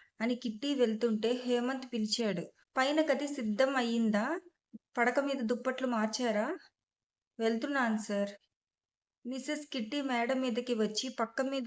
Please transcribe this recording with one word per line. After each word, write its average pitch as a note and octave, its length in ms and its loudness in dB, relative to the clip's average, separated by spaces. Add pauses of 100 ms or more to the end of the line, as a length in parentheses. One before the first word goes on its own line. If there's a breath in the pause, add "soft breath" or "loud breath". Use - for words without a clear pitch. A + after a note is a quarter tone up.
(220 soft breath)
అని A#3+ 140 0
కిట్టి B3 400 -4
వెళ్తుంటే A3+ 720 2
హేమంత్ B3 480 0
పిలిచాడు. G#3+ 480 0 (360 soft breath)
"పైన D4 240 4
గది C#4+ 260 2
సిద్ధం C4 480 2
అయ్యిందా? A#3 640 2 (580)
పడక B3 220 4
మీద C#4 220 0
దుప్పట్లు B3 460 -2
మార్చారా?" A3+ 680 0 (840)
"వెళ్తున్నాను, A3+ 580 2 (100)
సార్." G3+ 220 0 (960)
మిసెస్ C4+ 420 -4
కిట్టి C4+ 340 -4
మేడ B3 320 0
మీదకి B3 400 -2
వచ్చి G#3+ 360 0 (100)
పక్క A3+ 220 -2
మీద C4+ 260 -2